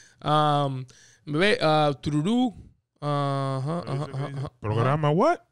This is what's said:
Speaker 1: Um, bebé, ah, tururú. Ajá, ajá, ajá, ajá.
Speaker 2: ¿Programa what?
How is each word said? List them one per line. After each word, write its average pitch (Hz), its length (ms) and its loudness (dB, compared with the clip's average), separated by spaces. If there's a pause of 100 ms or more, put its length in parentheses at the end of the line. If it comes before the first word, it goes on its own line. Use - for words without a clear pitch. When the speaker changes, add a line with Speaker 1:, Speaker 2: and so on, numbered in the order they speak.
(240)
Speaker 1:
Um, 143 600 0 (400)
bebé, 170 360 2
ah, 156 300 4 (100)
tururú. 190 520 0 (460)
Ajá, 139 800 -2
ajá, 147 340 -6
ajá, 139 240 -6
ajá. 135 220 -8
Speaker 2:
¿Programa 127 520 0
what? 277 280 2 (120)